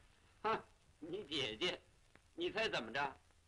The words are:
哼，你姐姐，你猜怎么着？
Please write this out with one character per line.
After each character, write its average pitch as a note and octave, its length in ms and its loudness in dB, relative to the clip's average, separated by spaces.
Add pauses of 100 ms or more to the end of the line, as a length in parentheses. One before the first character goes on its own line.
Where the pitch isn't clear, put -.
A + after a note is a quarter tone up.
(420)
哼， A3 200 2 (360)
你 F3 280 -6
姐 B2+ 300 0
姐， F3 240 0 (540)
你 E3+ 160 0
猜 G#3+ 180 2
怎 D#3+ 140 0
么 A2 100 -6
着？ C3+ 240 0 (320)